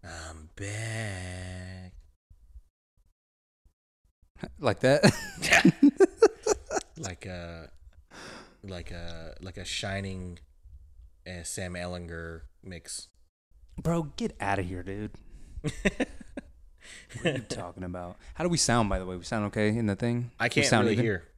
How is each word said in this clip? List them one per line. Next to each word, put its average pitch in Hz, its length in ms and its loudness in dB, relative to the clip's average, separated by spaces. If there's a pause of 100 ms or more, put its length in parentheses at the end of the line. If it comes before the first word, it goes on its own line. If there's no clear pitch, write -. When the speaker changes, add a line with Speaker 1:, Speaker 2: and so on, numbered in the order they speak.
Speaker 1:
like, 85 100 -12
"I'm 80 420 -12
back." 92 1400 -6 (2750)
Speaker 2:
Like 117 220 2
that? 135 220 6 (240)
<laughs> 807 140 -12
Speaker 1:
Yeah. - 220 6 (1400)
Like 92 280 -8
a, 85 420 -10 (920)
like 92 280 -8
a, 85 500 -8
like 92 160 -12
a 95 80 -10
Shining, 95 760 -4 (880)
uh, 90 160 -10
Sam 90 320 -6
Ellinger 85 680 -8 (220)
mix. - 440 -12 (760)
Speaker 2:
Bro, 165 360 0
get 226 220 -2
outta 98 240 0
here, 90 200 -6
dude. 101 280 -6 (520)
Speaker 1:
<laughs> 151 80 -2 (1500)
Speaker 2:
What - 40 -4
are 165 120 4
you - 20 -2
talking 92 440 -8
about? 90 340 -8 (180)
How 156 100 -4
do 180 40 4
we 170 80 4
sound, 117 300 6
by 95 100 2
the 92 80 -2
way? 92 120 -4
We 87 80 -8
sound 107 220 0
okay 107 220 4
in 110 180 2
the 101 80 4
thing? 120 440 0
Speaker 1:
I 117 60 2
Speaker 2:
We 123 40 4
Speaker 1:
can't 143 180 4
Speaker 2:
sound 113 180 8
Speaker 1:
really 110 80 4
Speaker 2:
even? 113 120 4
Speaker 1:
hear. 101 180 0 (140)